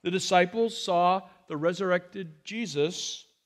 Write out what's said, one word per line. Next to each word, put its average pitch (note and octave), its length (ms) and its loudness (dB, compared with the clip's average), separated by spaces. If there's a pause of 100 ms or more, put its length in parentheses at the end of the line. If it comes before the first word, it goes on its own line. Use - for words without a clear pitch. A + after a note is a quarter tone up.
The F3 80 -2
disciples F#3+ 680 2
saw F3+ 440 2 (240)
the D#3+ 100 -8
resurrected F3+ 840 -2
Jesus F3+ 800 -4 (200)